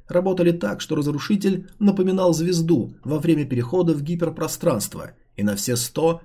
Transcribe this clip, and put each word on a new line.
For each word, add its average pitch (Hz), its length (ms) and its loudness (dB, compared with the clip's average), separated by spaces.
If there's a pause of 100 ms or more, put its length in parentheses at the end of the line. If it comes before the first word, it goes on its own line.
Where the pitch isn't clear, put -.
работали 180 440 2
так, - 300 -4
что - 120 -4
разрушитель 170 760 0 (100)
напоминал 190 560 4
звезду 165 680 0
во 127 160 -2
время 151 280 2
перехода 139 480 0
в 143 80 -4
гиперпространство 156 1080 -4 (240)
и 101 60 -2
на 104 140 0
все 120 200 -2
сто 165 480 0